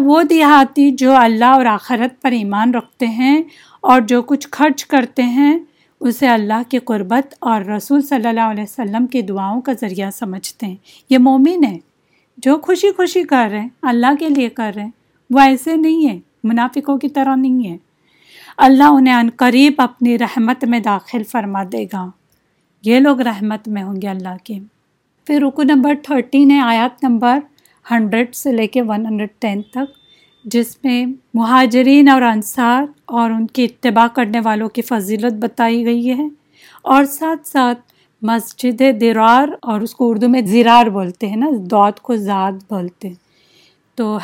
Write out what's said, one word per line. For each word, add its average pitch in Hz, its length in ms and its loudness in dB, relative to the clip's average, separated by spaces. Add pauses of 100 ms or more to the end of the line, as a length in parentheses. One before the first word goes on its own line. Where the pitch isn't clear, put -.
وہ 294 220 4
دیہاتی 294 720 4
جو 262 220 2
اللہ 233 320 4
اور 262 200 4
آخرت 233 540 -4
پر 262 100 -2
ایمان 214 440 -2
رکھتے 233 320 -6
ہیں 254 340 0 (420)
اور 254 200 6
جو 240 180 0
کچھ 277 300 -4
خرچ 294 340 -2
کرتے 254 400 -2
ہیں 285 320 2 (440)
اسے 240 260 -2
اللہ 220 420 0
کی 254 120 -2
قربت 226 600 -4
اور 220 240 -2
رسول 214 360 -2
صلی 269 260 -4
اللہ 226 220 0
علیہ 214 140 -6
وسلم 220 440 -4
کی 247 160 -4
دعاؤں 196 380 -6
کا 254 200 -4
ذریعہ 196 300 -6
سمجھتے 190 540 -12
ہیں، 185 100 -10 (340)
یہ 262 100 4
مومن 269 440 2
ہیں۔ 196 160 -2 (580)
جو 262 260 0
خوشی 370 280 0
خوشی 359 320 -2
کر 247 280 0
رہے 208 80 -6
ہیں، 226 100 -8 (140)
اللہ 247 360 2
کے 320 100 -4
لیے 269 220 -2
کر 220 240 -8
رہے 208 80 -10
ہیں، 226 80 -14 (380)
وہ 254 100 4
ایسے 269 360 4
نہیں 320 320 2
ہیں، 190 120 -6 (240)
منافقوں 247 540 -2
کی 277 120 -4
طرح 269 260 0
نہیں 254 320 0
ہیں۔ 175 100 -10 (800)
اللہ 269 360 6
انہیں 262 220 4
عن 233 220 2
قریب 269 440 4
اپنی 240 360 0
رحمت 240 480 -2
میں 233 160 0
داخل 208 500 -4
فرما 202 400 -4
دے 220 220 -6
گا، 185 160 -8 (720)
یہ 226 160 2
لوگ 277 240 2
رحمت 214 440 -6
میں 208 160 -6
ہوں 190 180 -10
گے 202 60 -8
اللہ 185 360 -10
کے۔ 202 140 -12 (680)
پھر 294 160 0
رکو 277 220 -2
نمبر 285 280 2 (100)
تھرٹین 277 480 2
ہے، 285 100 4
آیات 233 420 -2
نمبر 240 360 0 (460)
ہنڈریڈ 233 500 -2
سے - 160 -4
لے 226 160 0
کے 247 140 -2
ون 220 240 -4
ہنڈریڈ 214 240 -6 (100)
ٹین 208 220 -6 (100)
تک، 269 240 -8 (500)
جس 233 380 -4
میں 247 220 -2 (280)
مہاجرین 254 760 4
اور 262 120 6
انصار 240 600 0 (240)
اور 233 240 -2
ان 226 160 -4
کی 254 160 -4
اتباع 233 420 0 (100)
کرنے 233 240 -2
والوں 220 300 -2
کی 240 120 -8
فضیلت 220 520 -4 (100)
بتائی 233 420 -2
گئی 240 240 -2
ہے، 269 180 -4 (560)
اور 269 220 4
ساتھ 311 420 -6
ساتھ 247 320 -2 (420)
مسجد 226 600 -4 (200)
درار، 233 460 4 (140)
اور 214 200 -4
اس 226 140 -8
کو 240 140 -2
اردو 226 200 0
میں 254 180 2
زرار 233 420 4
بولتے 190 400 -6
ہیں 214 80 -8
نا، 269 120 -2 (220)
داد 208 280 2
کو 247 180 -6
زاد 196 340 -4 (180)
بولتے 185 380 -10
ہیں، 180 80 -16 (800)
تو 214 260 -4